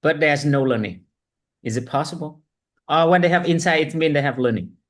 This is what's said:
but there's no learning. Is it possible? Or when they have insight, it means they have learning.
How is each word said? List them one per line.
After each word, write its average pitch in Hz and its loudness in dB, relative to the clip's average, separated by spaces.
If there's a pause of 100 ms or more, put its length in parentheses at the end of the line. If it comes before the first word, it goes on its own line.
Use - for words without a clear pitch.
but 156 0
there's 147 0
no 139 2
learning. 110 -2 (600)
Is 113 -6
it 120 -4
possible? 151 -6 (460)
Or 160 2
when 180 4
they 170 4
have 170 0
insight, 165 0
it 156 -12
means 160 0
they 147 0
have 135 -2
learning. 113 -2 (160)